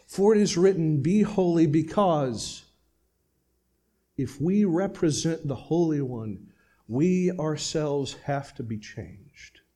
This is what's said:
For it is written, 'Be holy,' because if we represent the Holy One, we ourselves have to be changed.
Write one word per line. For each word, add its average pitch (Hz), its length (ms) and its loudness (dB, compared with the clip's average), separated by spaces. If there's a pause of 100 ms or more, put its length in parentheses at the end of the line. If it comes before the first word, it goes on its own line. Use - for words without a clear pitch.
For 208 300 4
it 208 60 4
is 185 160 0
written, 165 440 2
'Be 185 200 2
holy,' 175 440 2
because 151 1000 0 (1500)
if - 240 -6
we 196 240 2
represent 165 840 -2
the 135 60 -4
Holy 156 480 0
One, 110 460 -8 (400)
we 180 460 2
ourselves 151 920 -4
have 143 320 -6
to 131 80 -10
be 110 160 -8
changed. - 840 -18 (140)